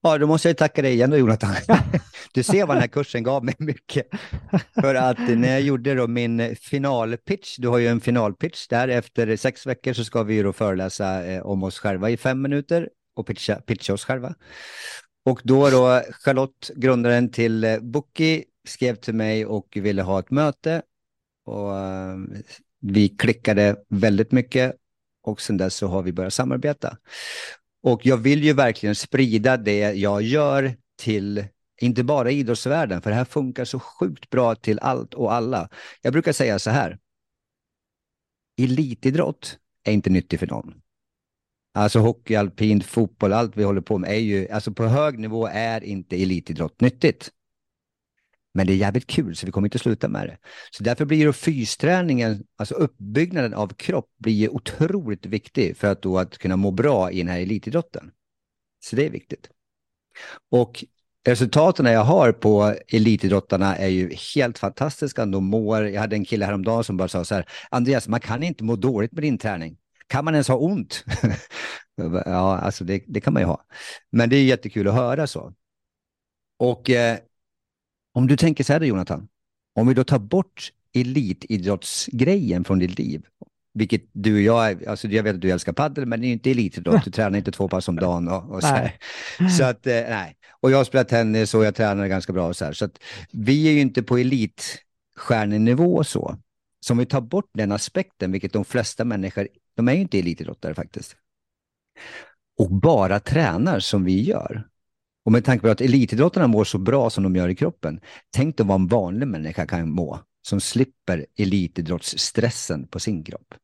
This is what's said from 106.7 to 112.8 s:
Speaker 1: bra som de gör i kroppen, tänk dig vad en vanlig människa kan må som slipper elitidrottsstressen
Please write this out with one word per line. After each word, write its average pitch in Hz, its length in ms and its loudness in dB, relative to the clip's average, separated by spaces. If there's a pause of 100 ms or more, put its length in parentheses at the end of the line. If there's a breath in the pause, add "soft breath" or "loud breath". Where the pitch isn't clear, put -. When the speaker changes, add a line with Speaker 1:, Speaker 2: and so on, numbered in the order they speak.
Speaker 1:
bra 117 320 2
som 98 140 -2
de 92 120 2
gör 90 120 2
i 92 60 0
kroppen, 90 460 -4 (300 loud breath)
tänk 143 260 0
dig 107 100 2
vad 95 140 4
en 92 60 2
vanlig 107 420 0
människa 78 380 -4
kan 82 240 -4
må 80 300 -4 (220)
som 101 180 -2
slipper - 640 -4 (120)
elitidrottsstressen 90 1500 -4